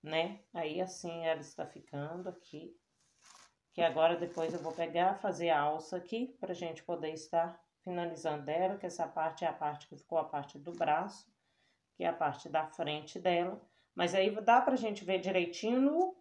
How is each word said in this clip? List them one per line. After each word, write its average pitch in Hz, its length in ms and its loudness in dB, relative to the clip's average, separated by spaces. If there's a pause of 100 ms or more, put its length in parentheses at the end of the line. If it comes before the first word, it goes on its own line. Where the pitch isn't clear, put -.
né? 165 380 -2 (140)
Aí, 165 260 -4
assim, 170 460 -6
ela 160 140 0
está 156 260 -10
ficando 160 640 -10
aqui. 170 460 -14 (1000)
Que - 60 -4
agora, 165 360 6
depois 165 360 -4
eu 170 80 -4
vou 160 120 -6
pegar, 170 420 2
fazer 170 360 0
a 151 100 6
alça 156 360 0
aqui, 226 440 -6
pra 185 120 -6
gente 170 300 -6
poder 160 300 -4
estar 165 460 -2 (260)
finalizando 160 680 -4
ela, 190 260 2
que 190 100 -8
essa 170 220 -4
parte 160 360 -4
é 165 40 2
a 160 40 -2
parte 147 360 -6
que 151 80 -18
ficou 165 220 -2
a 151 60 2
parte 147 340 -8
do 165 140 -12
braço, 170 600 0 (640)
que 175 80 -6
é - 20 4
a 170 60 2
parte 151 360 -2
da 156 180 0
frente 151 520 -6
dela. 175 420 2 (340)
Mas 175 200 0
aí 196 160 6 (120)
dá 233 180 10
pra 262 160 4
gente 208 280 -2
ver 185 160 2
direitinho 185 600 0
no 330 400 4